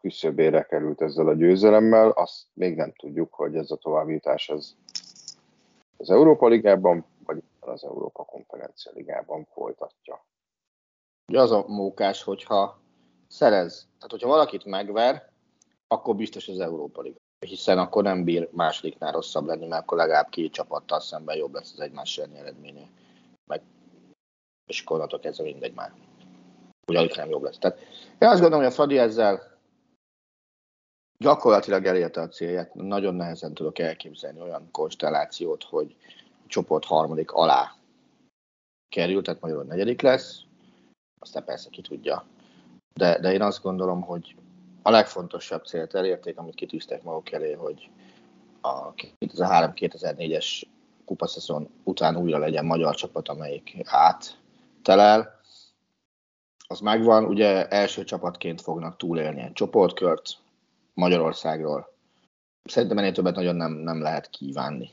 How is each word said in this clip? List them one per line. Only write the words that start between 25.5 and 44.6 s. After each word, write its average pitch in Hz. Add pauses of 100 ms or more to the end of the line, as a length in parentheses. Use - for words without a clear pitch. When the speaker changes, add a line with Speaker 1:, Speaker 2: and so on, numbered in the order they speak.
Speaker 2:
már. 50 (920)
Ugye 85
alig, 82
nem 76
jobb 73
lesz. -
Tehát - (400)
én 220
azt 202
gondolom, 156
hogy 123
a -
Fradi 143
ezzel 110 (1600)
gyakorlatilag 107
elérte 90
a 82
célját. 85
Nagyon 98
nehezen 82
tudok 78
elképzelni 78
olyan 82
konstellációt, 78
hogy 76 (480)
a -
csoport 80
harmadik 78
alá 69 (1160)
kerül, 92
tehát 85
magyarul 78
negyedik 95
lesz. 131 (800)
Aztán -
persze -
ki -
tudja. - (680)
De, 87
de 92
én 98
azt 101
gondolom, 92
hogy 87 (460)